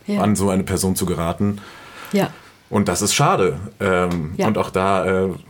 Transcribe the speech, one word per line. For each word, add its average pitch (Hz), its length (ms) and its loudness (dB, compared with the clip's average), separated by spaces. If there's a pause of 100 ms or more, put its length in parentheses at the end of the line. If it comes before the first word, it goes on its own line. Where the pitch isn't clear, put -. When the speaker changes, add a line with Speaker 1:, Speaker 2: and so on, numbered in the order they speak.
Speaker 1:
Ja. 202 160 -2
Speaker 2:
an 104 120 2
so 98 160 2
eine 95 140 0
Person 92 320 0
zu 95 100 -2
geraten.“ 90 540 -2 (520)
Speaker 1:
Ja. 196 180 0 (380)
Speaker 2:
Und 104 200 2
das 87 120 0
ist 101 140 0
schade. 98 460 2 (180)
Ähm, 90 600 0
Speaker 1:
Ja. 190 100 2
Speaker 2:
und 101 100 2
auch 90 120 -2
da, 95 360 2
äh, 95 220 2 (220)